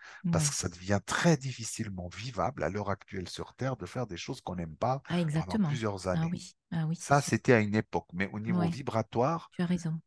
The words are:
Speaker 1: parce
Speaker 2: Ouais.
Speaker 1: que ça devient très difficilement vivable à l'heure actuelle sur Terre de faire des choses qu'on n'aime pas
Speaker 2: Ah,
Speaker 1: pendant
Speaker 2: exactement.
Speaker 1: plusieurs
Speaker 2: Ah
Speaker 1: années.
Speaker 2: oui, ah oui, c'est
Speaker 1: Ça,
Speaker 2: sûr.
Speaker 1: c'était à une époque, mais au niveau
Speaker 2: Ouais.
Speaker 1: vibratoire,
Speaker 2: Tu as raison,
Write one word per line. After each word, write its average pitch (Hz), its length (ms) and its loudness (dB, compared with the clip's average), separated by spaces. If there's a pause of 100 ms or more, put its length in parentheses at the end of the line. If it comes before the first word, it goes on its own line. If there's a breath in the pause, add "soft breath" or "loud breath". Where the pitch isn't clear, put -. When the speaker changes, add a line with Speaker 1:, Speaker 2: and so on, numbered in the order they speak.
(300 loud breath)
Speaker 1:
parce 156 180 4
Speaker 2:
Ouais. - 20 2
Speaker 1:
que - 60 -4
ça - 120 -2
devient 92 360 0
très - 320 4
difficilement 107 720 -6
vivable 95 560 -4
à 78 60 0
l'heure 101 200 -4
actuelle 95 380 -6
sur - 260 -10
Terre 131 220 -4
de 90 100 -10
faire 123 200 -6
des 104 100 -10
choses 131 240 -8
qu'on 90 160 -6
n'aime 82 200 -6
pas 131 320 0
Speaker 2:
Ah, 170 100 0 (140)
Speaker 1:
pendant 160 260 0
Speaker 2:
exactement. - 0 -
Speaker 1:
plusieurs 110 540 0
Speaker 2:
Ah 160 80 2
Speaker 1:
années. 165 120 2
Speaker 2:
oui, - 240 -8 (160)
ah 165 140 0
oui, 160 100 -2
c'est - 120 -16
Speaker 1:
Ça, 143 60 6
Speaker 2:
sûr. 143 160 2
Speaker 1:
c'était 127 220 4
à 113 80 10
une 104 140 2
époque, 104 400 0
mais 92 180 0
au 104 80 -4
niveau 175 200 0
Speaker 2:
Ouais. 170 80 2
Speaker 1:
vibratoire, 123 840 0
Speaker 2:
Tu - 100 -4
as 175 40 2
raison, 165 400 -2